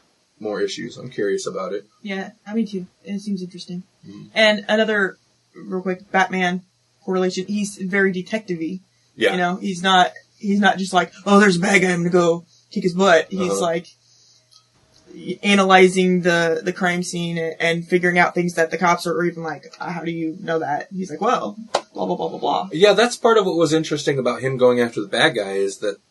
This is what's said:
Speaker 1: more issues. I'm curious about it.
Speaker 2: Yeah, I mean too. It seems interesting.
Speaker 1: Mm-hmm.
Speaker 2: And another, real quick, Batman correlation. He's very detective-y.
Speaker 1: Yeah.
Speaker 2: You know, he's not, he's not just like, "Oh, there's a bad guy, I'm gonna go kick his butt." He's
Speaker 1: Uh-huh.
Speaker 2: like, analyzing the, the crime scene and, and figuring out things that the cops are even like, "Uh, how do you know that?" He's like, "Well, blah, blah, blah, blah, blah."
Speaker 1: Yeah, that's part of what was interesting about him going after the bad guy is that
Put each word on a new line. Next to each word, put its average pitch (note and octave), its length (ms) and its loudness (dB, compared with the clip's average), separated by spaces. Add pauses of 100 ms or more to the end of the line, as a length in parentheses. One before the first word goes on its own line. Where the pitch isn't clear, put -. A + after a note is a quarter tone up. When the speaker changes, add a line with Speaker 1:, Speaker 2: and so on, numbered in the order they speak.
(380)
Speaker 1:
more G#2 220 -6
issues. - 360 -6
I'm B2 140 -14
curious G2 360 -2
about F#2 260 -6
it. G2+ 140 -10 (160)
Speaker 2:
Yeah, G3 280 -8 (160)
I G#3 80 -8
mean A3+ 140 0
too. F#3 180 -8 (180)
It G3+ 140 -8
seems G3+ 240 -6
interesting. F3+ 400 -12 (240)
Speaker 1:
Mm-hmm. G#2 280 -18
Speaker 2:
And G#3+ 340 2
another, G#3+ 500 0 (380)
real F#3 260 -8
quick, F#3 300 -8
Batman F#3 500 0 (420)
correlation. F#3 420 -2
He's G3+ 300 -4
very F#3+ 360 2
detective-y. F3+ 640 -6 (380)
Speaker 1:
Yeah. G3 160 2
Speaker 2:
You F#3 60 -2
know, F3+ 180 0
he's F#3+ 260 -8
not, F#3 300 4 (260)
he's G3+ 220 0
not F#3+ 180 2
just F#3+ 140 -6
like, F3 200 0 (140)
"Oh, G3+ 140 6
there's G3 160 4
a E3+ 40 -2
bad G3 220 2
guy, F#3 100 2
I'm F3 80 -2
gonna F3 100 0
go E3+ 340 2 (260)
kick F#3+ 140 -6
his F3 100 -2
butt." F3+ 360 4
He's F#3 220 -2
Speaker 1:
Uh-huh. - 80 -2
Speaker 2:
like, E3+ 260 -2 (1600)
analyzing F#3 800 6
the, E3+ 420 2
the F3+ 80 -2
crime F3 300 -2
scene E3+ 360 -6
and, E3 220 -6
and E3+ 260 -2
figuring F3+ 320 2
out - 160 4
things F3 200 -2
that E3 160 0
the E3 80 -6
cops F3 280 2
are E3 180 0
even E3 180 -4
like, D3+ 380 -12
"Uh, D#3+ 100 -8
how F3 140 -8
do E3+ 60 -6
you E3 300 -6
know E3 180 -2
that?" D3 340 -4
He's F#3 180 -8
like, D#3+ 100 -10
"Well, G#3+ 360 -2 (360)
blah, F#3 140 -4
blah, F3+ 100 -2
blah, E3 120 -4
blah, - 100 -10
blah." F3+ 340 -2
Speaker 1:
Yeah, G3 220 6
that's A#3+ 220 2
part A3+ 220 4
of F#3+ 80 4
what E3 100 0
was D#3+ 160 2
interesting D#3 460 0
about A#2+ 240 -2
him C3+ 140 -2
going B2 240 4
after A#2 200 -2
the G2+ 80 -6
bad C3+ 280 2
guy G2 160 -4
is G2 260 -2
that G2+ 180 -6 (140)